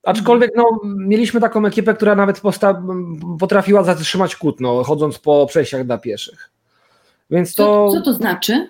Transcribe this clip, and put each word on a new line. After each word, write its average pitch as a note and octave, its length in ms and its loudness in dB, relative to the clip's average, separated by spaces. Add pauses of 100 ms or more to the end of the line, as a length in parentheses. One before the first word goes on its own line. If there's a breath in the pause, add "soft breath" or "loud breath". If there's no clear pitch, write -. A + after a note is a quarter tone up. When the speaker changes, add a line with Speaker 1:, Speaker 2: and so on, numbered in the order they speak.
Speaker 1:
Aczkolwiek, A3+ 500 2
no, A#3 80 2 (200)
mieliśmy G#3 580 0
taką A3 240 0
ekipę, G#3 280 0
która G#3 220 2
nawet G3 240 0
posta-, G3 440 0 (560)
potrafiła F#3+ 440 2
zatrzymać E3+ 520 -2
Kutno, B2 480 -2
chodząc D3 360 -2
po D3 260 4
przejściach C3 400 -2
dla A#2+ 120 -2
pieszych. - 520 -12 (840)
Więc F3 240 -2
to G#3 340 4
Speaker 2:
Co, E4+ 80 2
co - 40 -2
to C4+ 120 0
znaczy? A3 560 -2